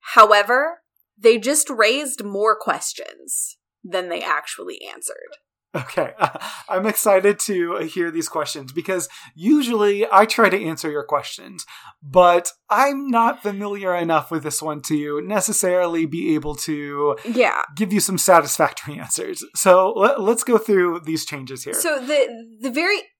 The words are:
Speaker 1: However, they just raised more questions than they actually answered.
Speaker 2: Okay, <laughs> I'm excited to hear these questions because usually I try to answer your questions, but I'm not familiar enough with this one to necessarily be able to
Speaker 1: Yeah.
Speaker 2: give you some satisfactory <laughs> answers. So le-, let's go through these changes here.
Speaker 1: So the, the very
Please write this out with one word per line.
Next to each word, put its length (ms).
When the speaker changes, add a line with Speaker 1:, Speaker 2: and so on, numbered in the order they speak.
Speaker 1:
However, 680
they 200
just 320
raised 520
more 320
questions 1000
than 260
they 120
actually 580
answered. 380
Speaker 2:
Okay, 380
<laughs> 280
I'm 160
excited 540
to 380
hear 340
these 180
questions 420
because 380
usually 800
I 160
try 220
to 140
answer 280
your 120
questions, 600
but 480
I'm 380
not 340
familiar 540
enough 340
with 140
this 180
one 220
to 420
necessarily 800
be 300
able 220
to 580
Speaker 1:
Yeah. 360
Speaker 2:
give 160
you 80
some 200
satisfactory 800
<laughs> 0
answers. 440
So 400
le-, 260
let's 220
go 160
through 400
these 260
changes 380
here. 100
Speaker 1:
So 260
the, 280
the 80
very 300